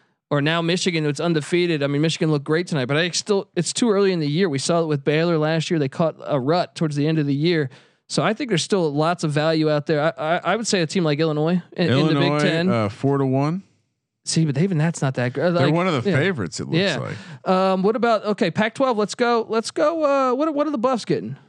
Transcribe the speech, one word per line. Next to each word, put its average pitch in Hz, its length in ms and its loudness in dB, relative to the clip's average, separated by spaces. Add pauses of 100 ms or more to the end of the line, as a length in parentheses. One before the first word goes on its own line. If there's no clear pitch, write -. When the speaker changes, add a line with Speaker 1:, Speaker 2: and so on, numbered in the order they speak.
(320)
Speaker 1:
or 143 80 0
now 160 220 0
Michigan, 165 440 -2
it's 143 120 -2
undefeated. 165 640 0
I 139 60 0
mean, 143 140 0
Michigan 160 280 0
looked 143 140 0
great 165 240 -2
tonight, 139 160 -2
but 143 120 0
I 170 140 0
still, - 460 -2
it's 170 160 -2
too 240 180 2
early 196 220 2
in 170 80 0
the 147 80 0
year. 175 200 2
We 139 120 -2
saw 170 200 0
it 170 60 0
with 147 160 -2
Baylor 160 360 2
last 156 340 0
year. 165 80 2
They 147 80 0
caught 160 260 -2 (100)
a 139 140 -2
rut 156 380 0
towards 156 180 -2
the 143 140 0
end 160 100 0
of 147 80 0
the 143 80 0
year. 151 340 0 (400)
So - 140 -2
I 180 100 2
think 247 160 -6
there's 175 140 0
still 170 320 0
lots 160 300 0
of 151 80 0
value 156 360 2
out 147 180 0
there. 156 300 0
I, 156 200 0
I, 170 160 0
I - 40 2
would 233 120 -4
say 190 140 0
a 156 40 0
team 180 160 -2
like 151 160 2
Illinois 160 420 0 (160)
in, 175 140 0
in 123 80 4
the 151 60 4 (100)
Big - 20 2
Speaker 2:
Illinois, 143 220 2
Speaker 1:
Ten. 165 300 2
Speaker 2:
uh, 113 200 2
four 139 300 0
to 135 80 0
one. 147 380 0 (600)
Speaker 1:
See, 160 200 0
but 143 120 0
even 180 220 0
that's 160 240 -2
not 135 120 0
that 123 180 -2
good. 165 240 0
Speaker 2:
They're - 100 4
Speaker 1:
Like, 151 80 2
Speaker 2:
one 175 140 2
of 160 160 0
the 202 40 -2
Speaker 1:
yeah. 170 80 2
Speaker 2:
favorites, 139 440 -2
it 67 80 -8
looks 160 100 0
Speaker 1:
Yeah. 175 200 0
Speaker 2:
like. - 500 -10
Speaker 1:
Um, 190 340 2
what 220 140 2
about, 220 300 0
okay, 196 260 0
Pac-twelve, 226 440 0
let's 208 200 -2
go. 240 320 0
Let's 220 240 -4
go. 320 320 0
Uh, 269 320 2
what, 302 180 -2
what 294 140 0
are - 20 -4
the 262 80 -4
Buffs 240 260 -2
getting? 113 340 -4 (100)